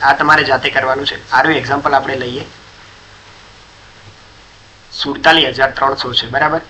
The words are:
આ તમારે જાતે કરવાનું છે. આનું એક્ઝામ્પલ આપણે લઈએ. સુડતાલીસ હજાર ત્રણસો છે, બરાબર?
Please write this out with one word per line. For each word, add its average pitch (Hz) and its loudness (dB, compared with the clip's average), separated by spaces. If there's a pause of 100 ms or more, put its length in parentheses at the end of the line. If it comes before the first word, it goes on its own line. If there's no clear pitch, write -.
આ 139 4
તમારે 151 4
જાતે 135 0
કરવાનું 131 -2
છે. - -8
આનું 135 2
એક્ઝામ્પલ 143 0
આપણે 135 0
લઈએ. 127 -8 (2500)
સુડતાલીસ 147 2
હજાર 131 0
ત્રણસો 135 0
છે, 120 -2
બરાબર? 151 -2